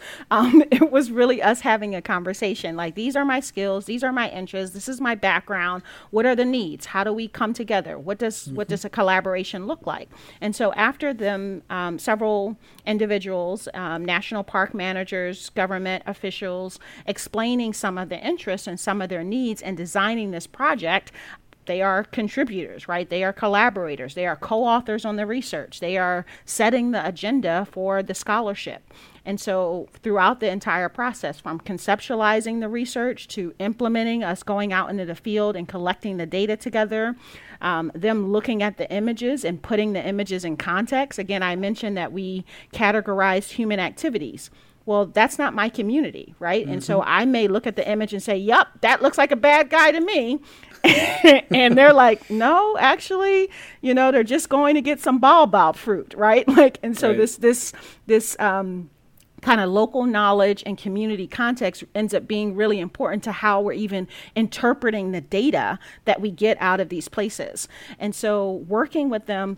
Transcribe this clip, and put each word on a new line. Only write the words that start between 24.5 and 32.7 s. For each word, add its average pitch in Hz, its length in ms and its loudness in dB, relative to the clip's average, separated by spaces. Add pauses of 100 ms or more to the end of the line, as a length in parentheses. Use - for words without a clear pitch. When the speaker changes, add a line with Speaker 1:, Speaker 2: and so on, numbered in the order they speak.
Speaker 1:
on 208 120 -6
the 208 100 -4
research. 214 520 -8
They 180 180 -4
are 180 280 -2 (200)
setting 240 460 0
the 185 160 -2
agenda 196 640 -2
for 196 300 -2
the 190 140 -6
scholarship. 208 640 -4 (420)
And 202 160 -6
so 185 480 -4 (140)
throughout 208 380 2
the 214 100 -2
entire 180 400 -2
process, 240 500 -8
from 160 200 -10
conceptualizing 220 1040 -2
the 214 80 -6
research 240 600 -6